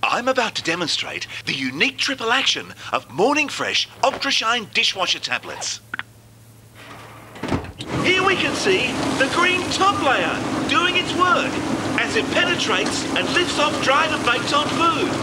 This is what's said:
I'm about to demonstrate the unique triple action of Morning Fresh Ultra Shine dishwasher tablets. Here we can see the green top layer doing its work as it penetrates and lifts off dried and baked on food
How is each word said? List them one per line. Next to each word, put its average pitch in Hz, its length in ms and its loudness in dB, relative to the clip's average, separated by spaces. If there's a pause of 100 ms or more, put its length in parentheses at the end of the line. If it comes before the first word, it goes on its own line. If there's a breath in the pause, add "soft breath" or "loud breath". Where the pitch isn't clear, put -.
I'm 214 260 0
about 262 280 0
to - 80 -6
demonstrate - 640 -4 (180 loud breath)
the - 80 -4
unique 147 440 -2
triple 262 340 -4
action 233 420 0 (180 loud breath)
of 127 200 -4
Morning 269 380 2
Fresh 101 400 -2 (140)
Ultra - 280 0
Shine 233 420 0
dishwasher 196 460 0
tablets. - 600 -6 (2250)
Here 370 220 4
we 381 100 4
can 294 200 0
see 220 320 2 (320)
the 262 160 2
green 359 260 4 (100)
top 403 320 2
layer 180 680 0
doing 349 260 4
its 349 180 0
work 339 380 4 (480)
as 226 160 0
it 220 160 2
penetrates 285 760 0 (100)
and - 180 0
lifts 339 260 0
off 302 240 2
dried 302 280 4
and 311 140 -2
baked 247 280 0
on 294 140 2
food - 560 0